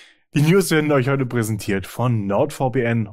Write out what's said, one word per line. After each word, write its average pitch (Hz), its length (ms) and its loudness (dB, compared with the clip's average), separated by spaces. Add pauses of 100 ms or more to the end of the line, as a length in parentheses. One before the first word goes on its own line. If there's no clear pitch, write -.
(360)
Die 147 80 2
News 180 260 4
werden 151 220 2
euch 135 180 2
heute 139 160 0
präsentiert 107 640 -2
von 117 400 -2
nord 120 260 0
V 131 160 -2
P 123 140 -2
N, 117 300 -2